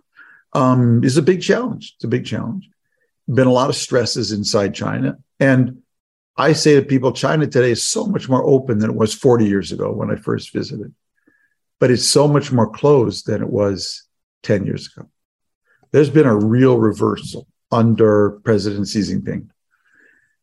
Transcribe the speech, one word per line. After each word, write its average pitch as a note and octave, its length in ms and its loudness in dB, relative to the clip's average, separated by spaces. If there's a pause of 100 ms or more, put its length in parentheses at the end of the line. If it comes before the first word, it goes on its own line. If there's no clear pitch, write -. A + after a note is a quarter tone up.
(540)
um, B2 500 2
is C3+ 140 0
a D#3+ 60 2
big F3+ 180 2
challenge. - 540 -4
It's - 80 -14
a - 40 -8
big B2 180 -4
challenge. A2+ 440 -8 (580)
Been B2+ 200 2
a B2+ 40 4
lot B2+ 180 2
of C3+ 60 -4
stresses A2+ 560 -4
inside G2+ 440 -2
China. B2 420 -4 (220)
And C3 400 2 (580)
I D3 160 2
say D3+ 220 4
to C3+ 100 4
people, C3 280 0
China D3+ 340 0
today B2 240 2
is - 120 -2
so - 220 -4
much - 240 -4
more C3 140 2
open C3 340 2
than A2 140 -2
it A2+ 40 -6
was A2 180 0
forty A2+ 320 2
years G2 260 -2
ago G2+ 200 -6
when A2+ 200 -6
I G#2+ 40 -2
first A2+ 380 -8
visited. - 400 -10 (880)
But C3 100 4
it's A#2 180 0
so D3 200 4
much C#3+ 240 0
more A2+ 180 2
closed C3 560 0
than G#2+ 160 -4
it G#2+ 80 -6
was G2+ 540 -4 (400)
ten G2+ 220 -2
years - 220 -8
ago. - 220 -20 (800)
There's C#3 180 4
been D3+ 160 4
a A2+ 100 2
real A#2+ 420 2
reversal G#2+ 720 -2 (240)
under A2 600 4 (120)
President G2+ 440 -2
Xi A2 140 -4
Jinping. F#2+ 480 -6 (920)